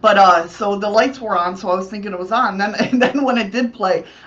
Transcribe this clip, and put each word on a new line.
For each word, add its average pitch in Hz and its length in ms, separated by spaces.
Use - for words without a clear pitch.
But, 208 180
uh, 175 300
so 202 300
the 208 100
lights 233 320
were 214 160
on, 180 200
so 196 140
I 185 60
was 190 120
thinking 208 240
it 180 60
was 180 140
on. 208 260
Then, 208 160
<laughs> - 40
and 247 240
then 262 220
when 240 140
it 202 140
did 233 220
play, 185 300